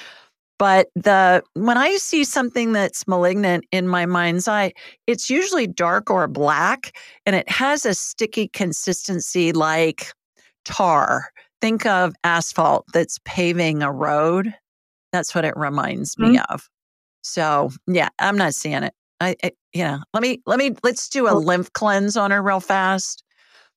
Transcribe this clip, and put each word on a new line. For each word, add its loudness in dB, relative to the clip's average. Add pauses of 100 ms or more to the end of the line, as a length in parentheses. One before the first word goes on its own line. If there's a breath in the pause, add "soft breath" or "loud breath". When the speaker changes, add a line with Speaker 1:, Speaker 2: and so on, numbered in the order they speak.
(600 loud breath)
Speaker 1:
But 6
the, 4 (100)
when 0
I 2
see 0
something -2
that's -2
malignant 2
in 0
my 0
mind's 0
eye, 0 (340 loud breath)
it's -2
usually 0
dark -2
or 2
black, 0 (280 loud breath)
and 2
it -4
has 0
a 0
sticky -4
consistency -2
like 0 (540 soft breath)
tar. 2 (300 soft breath)
Think 0
of 2 (120)
asphalt 0
that's 0
paving -2
a -2
road. 0 (600)
That's -4
what 0
it -2
reminds -6
me 4
Speaker 2:
Mm-hmm. -2
Speaker 1:
of. -14 (560)
So, -2 (160)
yeah, 0
I'm 0
not 0
seeing -6
it. -8 (240)
I, -2
I, -4 (220)
yeah, -4 (120)
let -2
me, -2
let 2
me, 0
let's -2
do 0
a 4
Speaker 2:
Oh. 6
Speaker 1:
lymph 0
cleanse 0
on 2
her 2
real 0
fast. -2 (540 soft breath)